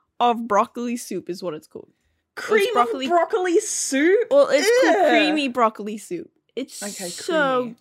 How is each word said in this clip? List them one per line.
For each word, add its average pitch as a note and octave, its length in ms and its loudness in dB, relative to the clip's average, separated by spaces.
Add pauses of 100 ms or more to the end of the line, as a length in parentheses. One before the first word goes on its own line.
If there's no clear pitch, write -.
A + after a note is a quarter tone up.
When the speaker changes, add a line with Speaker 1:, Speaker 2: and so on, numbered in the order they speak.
(200)
Speaker 1:
of A#3 260 0
broccoli A#3 520 -2
soup - 320 -10
is F#3 120 -10
what F3 120 -8
it's D#3+ 120 -16
called. - 220 -20 (480)
It's - 100 -12
Speaker 2:
Cream G#4 260 2
Speaker 1:
broccoli A#3+ 340 0
Speaker 2:
of B3+ 40 -2
broccoli F4+ 500 0
soup? E4 580 0 (120)
Speaker 1:
Well, C#4 200 4
it's F4+ 180 4 (140)
called G#4 120 4
Speaker 2:
Ew. F4+ 160 4
Speaker 1:
creamy D4+ 380 2
broccoli A3 500 -2
soup. E3+ 320 -12 (260)
It's - 260 -10
Speaker 2:
Okay, G3 280 -10
Speaker 1:
so C4+ 520 0
Speaker 2:
creamy. A#3 180 -8